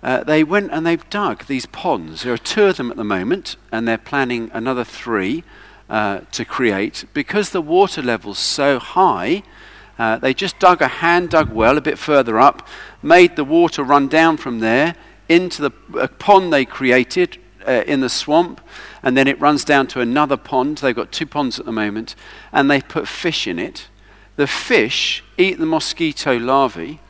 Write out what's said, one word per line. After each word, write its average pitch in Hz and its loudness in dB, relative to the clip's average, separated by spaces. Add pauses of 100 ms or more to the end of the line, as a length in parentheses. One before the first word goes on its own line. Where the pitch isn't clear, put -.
uh, 123 -2
they 156 2
went 190 0
and 160 -4
they've 165 -2
dug 196 -4
these 127 -4
ponds. 85 -6
There 123 -2
are 117 -2
two - 0
of 190 2
them 123 -6
at - -10
the - -6
moment, 107 -4 (160)
and 113 -4
they're 113 -2
planning 123 -4
another 120 -4
three, 113 -4 (460)
uh, 104 -4 (120)
to 113 -8
create. 110 -2
Because 190 -4
the 180 -4
water 165 2
level's 110 -4
so 139 0
high, 151 0 (540)
uh, 113 0
they 131 0
just - -6
dug 180 6
a 139 2
hand-dug 165 0
well 113 4
a 147 -2
bit 151 -4
further 120 2
up, - 4 (360)
made 170 6
the 151 -2
water 156 2
run 139 2
down 160 2
from 120 -8
there 127 0 (320)
into 170 2
the, 139 -2 (280)
a 131 0
pond 190 4
they 135 2
created, 131 0 (300)
uh, 123 2
in 139 0
the 123 -2
swamp, 160 0 (420)
and 127 2
then 135 4
it 139 -2
runs 147 2
down 139 2
to 131 -8
another 139 0
pond. 143 -4
They've 127 0
got 113 -6
two 160 -6
ponds 135 -6
at - -12
the 117 -10
moment, 110 -6 (360)
and 139 4
they 139 2
put - -6
fish - -6
in 85 -6
it. - -10 (500)
The 143 0
fish - -2 (140)
eat 185 2
the 160 -2
mosquito 156 -2
larvae 127 -2 (100)